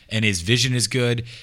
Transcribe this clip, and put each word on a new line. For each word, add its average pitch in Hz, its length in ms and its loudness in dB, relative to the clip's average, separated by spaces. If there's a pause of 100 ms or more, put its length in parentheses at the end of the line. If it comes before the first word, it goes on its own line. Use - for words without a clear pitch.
And 110 160 -2
his 98 160 2
vision 120 320 2
is 123 140 0
good. 120 380 0 (180)